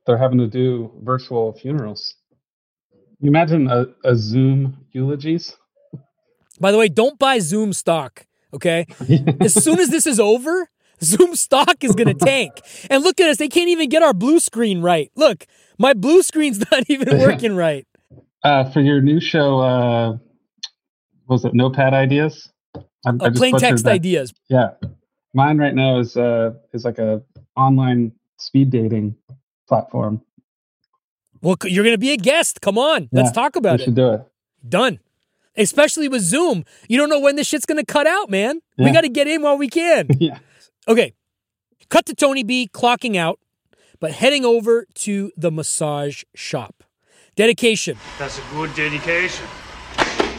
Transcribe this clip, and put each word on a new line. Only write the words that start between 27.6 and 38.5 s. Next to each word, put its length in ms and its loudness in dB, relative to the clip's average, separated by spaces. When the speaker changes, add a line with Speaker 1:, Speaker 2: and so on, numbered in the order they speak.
Speaker 1:
speed 320 0
dating 480 -2
platform. 540 -4
Speaker 2:
Well, 200 0
c-, 100 -8
you're 120 2
gonna 140 2
be 160 -2
a 40 -2
guest. 440 0
Come 160 -2
on. 340 0
Let's 180 2
Speaker 1:
Yeah, 40 -4
Speaker 2:
talk 240 -2
about 220 0
Speaker 1:
we 20 -4
Speaker 2:
it. 40 -8
Speaker 1:
should 100 -2
do 180 2
it. 80 -4
Speaker 2:
Done. 320 -2
Especially 520 0
with 120 -2
Zoom. 420 0
You 80 2
don't 120 2
know 100 2
when 160 2
this 120 -4
shit's 180 -4
gonna 200 -2
cut 220 0
out, 220 -2
man. 320 -2